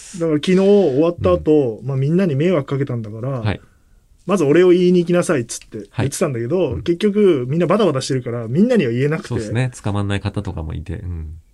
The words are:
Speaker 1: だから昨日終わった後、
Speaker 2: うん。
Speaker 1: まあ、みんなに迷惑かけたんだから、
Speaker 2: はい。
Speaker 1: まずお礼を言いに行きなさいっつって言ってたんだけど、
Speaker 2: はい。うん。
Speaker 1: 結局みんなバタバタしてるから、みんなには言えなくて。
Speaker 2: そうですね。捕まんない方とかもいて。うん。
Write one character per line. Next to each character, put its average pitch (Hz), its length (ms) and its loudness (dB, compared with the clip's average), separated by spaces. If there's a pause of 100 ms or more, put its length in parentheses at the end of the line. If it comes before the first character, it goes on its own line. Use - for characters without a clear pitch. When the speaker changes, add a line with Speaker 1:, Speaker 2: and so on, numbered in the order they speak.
(180)
Speaker 1:
だ 165 80 -4
か 165 80 0
ら 151 40 0
昨 147 140 0
日 180 60 4
終 190 440 4
わ 165 100 2
っ 170 100 -4
た 185 120 2
後、 147 480 2
Speaker 2:
う - 20 -18
ん。 120 40 -8
Speaker 1:
ま 139 60 -4
あ、 135 40 -2
み 135 120 0
ん 165 80 2
な 196 80 2
に 156 100 0
迷 160 160 2
惑 147 140 0
か 143 120 -4
け 139 80 -2
た 127 100 -6
ん 120 60 -6
だ 107 100 -12
か 110 100 -12
ら、 123 80 -6 (120)
Speaker 2:
は 107 100 -2
い。 87 100 -6 (640)
Speaker 1:
ま 175 120 0
ず 170 60 2
お 143 100 4
礼 170 100 6
を 185 60 6
言 180 200 6
い - 20 4
に 180 80 4
行 170 80 0
き 175 60 2
な 175 100 2
さ 139 140 0
い 120 40 -2
っ 117 40 -4
つ - 120 -12
っ - 100 -18
て - 300 -14
言 127 100 0
っ - 20 0
て - 100 -10
た 185 80 0
ん 139 60 -4
だ 120 60 -6
け 117 80 -4
ど、 165 120 -2
Speaker 2:
は 165 120 0
い。 - 20 -4
う 90 40 -6
ん。 - 60 -8
Speaker 1:
結 170 140 0
局 190 500 2
み 139 100 -2
ん 175 40 2
な 170 60 0
バ 180 100 2
タ 214 80 2
バ 160 80 2
タ 131 80 -2
し - 60 -8
て 139 80 -2
る 127 80 -2
か 123 80 -8
ら、 117 160 -8
み 131 140 0
ん 226 60 4
な 254 80 2
に 185 100 4
は 117 60 0
言 120 120 0
え 143 40 0
な 156 100 -2
く - 60 -10
て。 - 40 -16
Speaker 2:
そ 120 80 -6
う 101 40 -2
で 107 60 -6
す 104 80 -8
ね。 123 180 -2 (120)
捕 104 100 -2
ま 101 100 -2
ん 101 40 -4
な 101 80 -2
い 98 40 -2
方 101 220 -6
と 95 120 -8
か 82 100 -8
も 80 100 -8
い 82 80 -8
て。 82 180 -10
う - 60 -12
ん。 80 340 -10 (140)